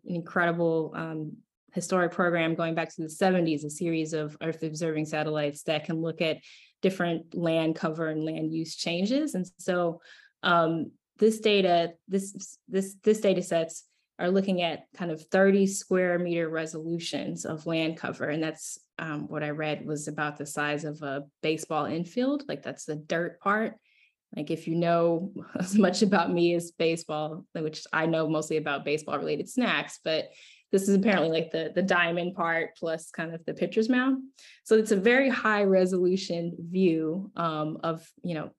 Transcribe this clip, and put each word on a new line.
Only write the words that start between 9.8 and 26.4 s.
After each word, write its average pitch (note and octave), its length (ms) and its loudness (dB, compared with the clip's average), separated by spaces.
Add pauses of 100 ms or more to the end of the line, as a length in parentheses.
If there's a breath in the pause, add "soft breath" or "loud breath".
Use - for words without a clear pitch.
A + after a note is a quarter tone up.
um, E3 480 2 (260)
this A3 220 4
data, F3+ 540 4 (140)
this, G3 500 -6 (100)
this, F#3+ 360 -2
this G#3+ 160 4
data F#3+ 220 4
sets E3 440 -2 (320)
are F3+ 120 0
looking F#3+ 320 2
at E3 240 -2 (100)
kind E3+ 160 -4
of D#3 100 -6 (100)
thirty G3 340 6
square F#3 540 2
meter E3+ 300 0
resolutions D#3+ 960 -6
of D#3 200 -6
land E3 320 -2
cover. - 280 -6
And D3+ 180 -2
that's, - 360 -8 (180)
um, D3+ 300 -6
what D#3 160 -6
I D3 80 -4
read D3+ 340 -4
was D3 220 -6
about D3+ 300 -6
the D3 80 -10
size D3 380 -4
of D3+ 200 -8
a C#3+ 200 -6 (180)
baseball D#3 440 -2
infield. B3 640 -2
Like, D3 140 -8
that's - 220 -10
the D#3 100 -6
dirt E3 440 -4
part. G#3+ 360 0 (600 soft breath)
Like, D3+ 140 -6
if D#3+ 180 -4
you E3 80 0
know E3+ 560 2 (140)
<laughs> - 140 -8
as F#3+ 180 0
much F#3+ 240 6
about F3+ 320 4
me E3+ 220 4